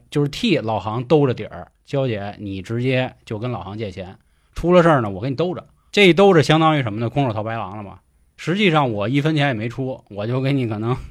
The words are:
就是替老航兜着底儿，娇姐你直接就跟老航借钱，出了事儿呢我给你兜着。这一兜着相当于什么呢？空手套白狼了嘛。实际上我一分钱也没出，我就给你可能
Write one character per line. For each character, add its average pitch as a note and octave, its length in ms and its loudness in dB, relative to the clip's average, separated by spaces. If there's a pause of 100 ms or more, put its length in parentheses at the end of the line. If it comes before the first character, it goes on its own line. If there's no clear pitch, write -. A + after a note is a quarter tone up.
(100)
就 D3 120 0
是 C#3+ 60 0
替 F3 300 0
老 A2 200 -2
航 A2 240 -6
兜 C#3+ 240 2
着 A#2+ 80 -2
底 G#2+ 100 -10
儿， - 280 -16 (120)
娇 C3+ 220 -4
姐 G2+ 320 -6
你 G2 240 -8
直 A#2 180 -6
接 B2+ 320 -2 (120)
就 G#2+ 160 -8
跟 A2 100 -6
老 G2 120 -8
航 F#2+ 140 -12
借 G#2+ 140 -8
钱， F#2 260 -14 (380)
出 E3+ 180 0
了 F3+ 120 8
事 E3+ 40 4
儿 D3 120 4
呢 G#2+ 100 -2
我 F#2+ 100 -8
给 C3 100 -4
你 C3 40 -6
兜 E3+ 180 -2
着。 - 140 -12 (240)
这 G3+ 160 6
一 E3+ 60 8
兜 G3 200 6
着 D#3 120 6
相 D#3 160 4
当 D#3 180 4
于 C3+ 40 0
什 A2+ 100 -4
么 G#2+ 80 -6
呢？ A#2 80 -2
空 C#3 180 0
手 A2+ 60 -2
套 G#2+ 100 -6
白 A2+ 140 -6
狼 G2+ 200 -8
了 G#2+ 60 -12
嘛。 F2+ 160 -16 (380)
实 - 180 -4
际 G3+ 160 2
上 C#3+ 220 2
我 G#2 160 -2
一 C#3+ 120 0
分 D#3 140 0
钱 C#3+ 140 2
也 C3 60 -2
没 A2 140 -6
出， C3 420 -8
我 G2+ 180 -8
就 C3 120 -2
给 C3+ 120 0
你 C3 160 0
可 G#2+ 100 -4
能 A#2 180 -2 (140)